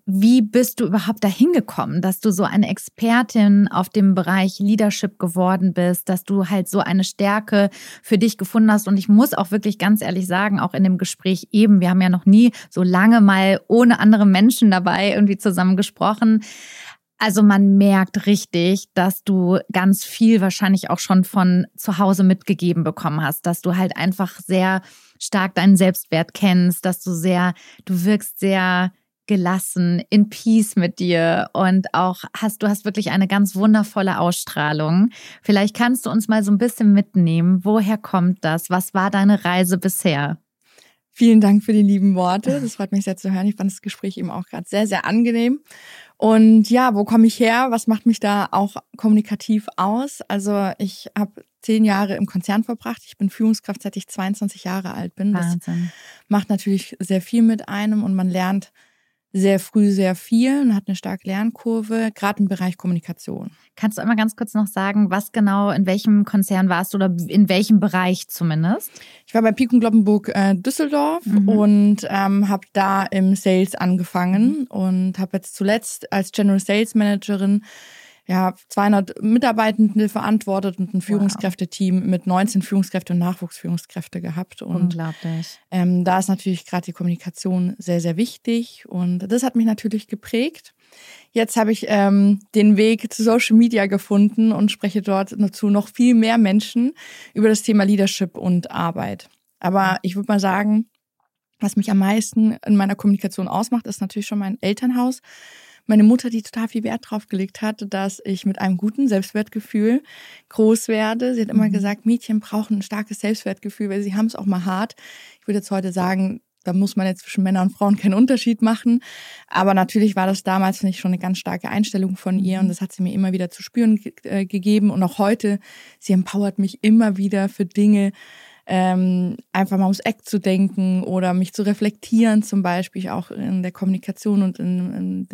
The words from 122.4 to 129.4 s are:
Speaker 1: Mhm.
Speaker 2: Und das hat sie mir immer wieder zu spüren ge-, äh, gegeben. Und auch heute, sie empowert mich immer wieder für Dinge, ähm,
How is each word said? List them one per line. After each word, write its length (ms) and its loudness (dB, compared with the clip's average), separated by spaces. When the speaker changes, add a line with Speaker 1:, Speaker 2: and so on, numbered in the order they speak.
Speaker 1:
Mhm. 60 0
Speaker 2:
Und 20 2
das 140 -4
hat 100 -8
sie 100 -8
mir 120 -4
immer 180 -2
wieder 180 -4
zu 140 -20
spüren 320 0
ge-, 180 -6
äh, 200 -4
gegeben. 460 0
Und 100 -2
auch 160 -2
heute, 400 0
sie 160 -4
empowert 460 -2
mich 240 -6
immer 340 4
wieder 320 -2
für 160 -6
Dinge, 460 2
ähm, 640 0